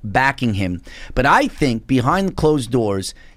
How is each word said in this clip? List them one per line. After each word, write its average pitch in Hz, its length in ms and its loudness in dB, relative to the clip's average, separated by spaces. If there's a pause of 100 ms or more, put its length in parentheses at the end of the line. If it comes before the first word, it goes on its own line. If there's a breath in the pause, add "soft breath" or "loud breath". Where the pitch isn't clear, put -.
backing 123 500 0
him. 92 280 -4 (320 loud breath)
But 127 120 2
I 233 220 4
think - 400 -2
behind 151 480 0
closed 151 340 2
doors, 104 440 -2 (220 soft breath)